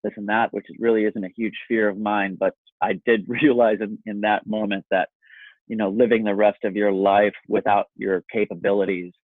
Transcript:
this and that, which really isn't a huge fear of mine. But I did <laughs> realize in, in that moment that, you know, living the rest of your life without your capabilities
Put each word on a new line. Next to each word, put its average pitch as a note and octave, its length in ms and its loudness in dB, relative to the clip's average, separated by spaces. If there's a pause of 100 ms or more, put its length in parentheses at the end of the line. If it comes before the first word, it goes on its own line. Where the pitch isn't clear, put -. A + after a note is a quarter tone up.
this G#2 140 -4
and G#2 120 -8
that, A2 240 0
which G2+ 120 -6 (140)
really A2 260 2
isn't G#2 180 -4
a F#2 120 -8
huge A2 220 -6 (100)
fear A2 220 2
of G2 80 -6
mine. G#2 380 -2
But F#2+ 200 -2 (260)
I G2 240 -2
did A2+ 200 2
<laughs> - 20 -14
realize A#2+ 540 2
in, G#2+ 240 -8
in G#2 160 -8
that G#2 240 0
moment G#2 460 -4
that, F#2 180 0 (580)
you A#2 80 -8
know, G#2+ 140 0
living A2+ 340 2
the G#2 120 0
rest G#2 280 2
of G2 120 -4
your G#2 160 2
life G2 440 4 (120)
without - 480 0
your F#2+ 360 -2
capabilities G2 800 -2 (100)